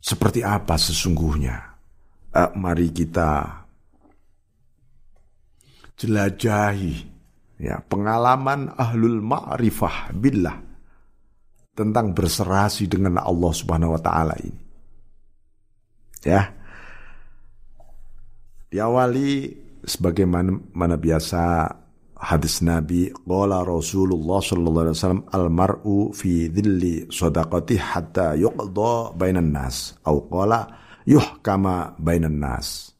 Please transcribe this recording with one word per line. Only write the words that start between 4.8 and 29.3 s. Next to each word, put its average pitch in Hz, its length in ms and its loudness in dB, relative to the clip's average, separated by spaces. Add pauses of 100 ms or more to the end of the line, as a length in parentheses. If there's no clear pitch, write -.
jelajahi, 101 1000 0 (680)
ya, - 240 -4
pengalaman 127 880 0
ahlul 117 480 2
ma'rifah - 880 -2
billah 101 480 0 (1120)
tentang 110 400 0
berserasi 92 800 0
dengan 92 320 2
Allah 87 320 2
Subhanahu 82 400 0
wa 80 80 -2
taala 82 400 2
ini. - 200 -10 (1600)
Ya. 98 240 2 (2250)
Diawali 127 880 0 (320)
sebagaimana, 90 640 2 (240)
mana 85 240 2
biasa 82 720 2 (520)
hadis 78 400 0
Nabi, 85 480 2
qala 92 560 0
Rasulullah 90 720 0
sallallahu 82 480 2
alaihi 80 80 0
wasallam, 92 300 0 (100)
"Al 90 160 2
mar'u 101 640 0
fi 85 320 0
dhilli 87 640 0
sadaqati 82 640 0
hatta 82 640 -2
yuqda 113 800 0
bainan 92 320 2